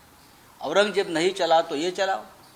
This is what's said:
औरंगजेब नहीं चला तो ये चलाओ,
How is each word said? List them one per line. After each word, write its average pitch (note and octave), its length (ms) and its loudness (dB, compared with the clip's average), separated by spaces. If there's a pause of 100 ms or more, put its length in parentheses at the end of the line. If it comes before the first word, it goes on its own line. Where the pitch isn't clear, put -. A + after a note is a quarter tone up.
(600)
औरंगजेब F#3+ 500 0
नहीं E3+ 240 0
चला E3 280 2
तो E3 140 -6
ये E3+ 140 -2
चलाओ, G3 360 -4 (300)